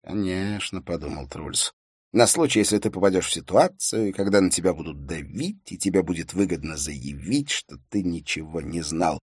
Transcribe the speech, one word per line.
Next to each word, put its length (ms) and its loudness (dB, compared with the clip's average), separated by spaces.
«Конечно», — 760 -4
подумал 440 -6
Трульс, 460 -4
«на 140 8
случай, 320 4
если 200 4
ты 120 0
попадешь 380 2
в 40 -2
ситуацию, 800 2
когда 280 4
на 100 6
тебя 240 2
будут 320 -8
давить, 640 -8
и 80 -10
тебе 240 2
будет 320 -4
выгодно 420 -2
заявить, 760 -4
что 260 -6
ты 140 -2
ничего 580 -4
не 220 -6
знал». 480 0